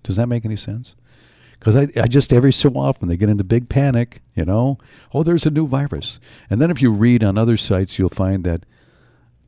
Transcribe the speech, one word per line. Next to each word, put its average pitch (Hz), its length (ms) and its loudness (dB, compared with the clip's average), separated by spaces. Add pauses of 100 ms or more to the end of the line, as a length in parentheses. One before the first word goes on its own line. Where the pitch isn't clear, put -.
Does 95 120 -6
that 117 120 -2
make 120 160 -4
any 107 120 -6
sense? 110 400 -12 (640)
'Cause 110 160 2
I, 143 200 4
I 120 120 2
just, 131 260 2
every 127 180 4
so - 200 2
often 135 360 -4
they 85 100 -2
get 104 120 0
into 104 140 0
big 117 260 -2
panic, 127 520 -2 (140)
you 82 80 -2
know, 113 340 -2 (360)
"Oh, 147 100 0
there's 170 220 0
a 156 60 0
new 151 160 0
virus." 135 520 -6 (300)
And 104 120 0
then 165 80 4
if 160 120 -4
you 123 100 4
read 110 320 2
on 98 140 2
other 113 180 2
sites, 95 420 -2
you'll 92 120 0
find 95 340 -2
that 85 220 -4 (840)